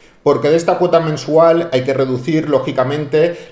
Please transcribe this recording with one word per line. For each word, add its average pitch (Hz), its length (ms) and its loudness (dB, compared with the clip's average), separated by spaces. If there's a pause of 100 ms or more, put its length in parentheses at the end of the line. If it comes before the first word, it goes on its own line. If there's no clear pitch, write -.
(220)
porque 143 260 0
de 156 80 4
esta 165 220 0
cuota 175 220 2
mensual 160 720 2
hay 127 100 0
que 135 100 -2
reducir, 135 560 -2
lógicamente, 143 880 0 (160)